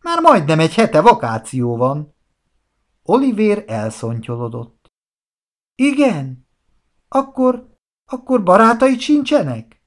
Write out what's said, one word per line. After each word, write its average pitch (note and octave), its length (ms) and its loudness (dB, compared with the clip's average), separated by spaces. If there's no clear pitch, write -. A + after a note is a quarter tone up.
Már E4+ 200 -4
majdnem E3 400 4
egy D#3+ 140 0
hete G#3+ 260 2
vakáció A#2+ 760 0
van.” C#3 380 -4
Olivér G#3+ 640 0
elszontyolodott. A#2 1300 -10
„Igen? B3 760 -2
Akkor, C4 680 -2
akkor B3+ 380 -4
barátaid A3+ 580 4
sincsenek?” B3+ 880 -2